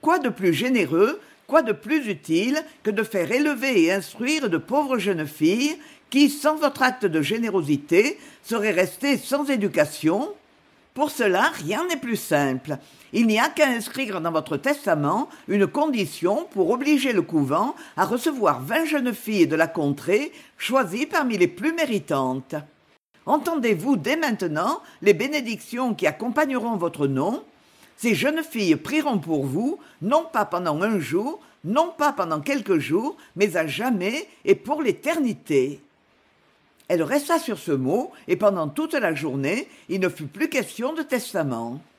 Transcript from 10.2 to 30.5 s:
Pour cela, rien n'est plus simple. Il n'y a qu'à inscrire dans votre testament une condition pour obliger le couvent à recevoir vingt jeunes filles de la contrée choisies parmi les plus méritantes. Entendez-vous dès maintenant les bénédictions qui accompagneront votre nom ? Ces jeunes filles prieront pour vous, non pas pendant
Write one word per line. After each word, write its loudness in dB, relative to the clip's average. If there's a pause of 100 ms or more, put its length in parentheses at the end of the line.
Pour 0
cela, 2
rien -4
n'est -2
plus -4
simple. -2 (340)
Il 2
n'y 4
a 2
qu'à 2
inscrire -4
dans -2
votre -2
testament 0 (200)
une 4
condition 0
pour 2
obliger 2
le 2
couvent 0 (240)
à 4
recevoir 0
vingt 0
jeunes 0
filles 2
de 0
la 4
contrée 0 (240)
choisies 0
parmi 0
les 4
plus -2
méritantes. -2 (720)
Entendez-vous 2
dès 0
maintenant -2 (220)
les 6
bénédictions -2
qui -2
accompagneront -2
votre -2
nom ? -2 (540)
Ces 2
jeunes 0
filles 2
prieront 0
pour -2
vous, -2 (220)
non 2
pas 0
pendant -2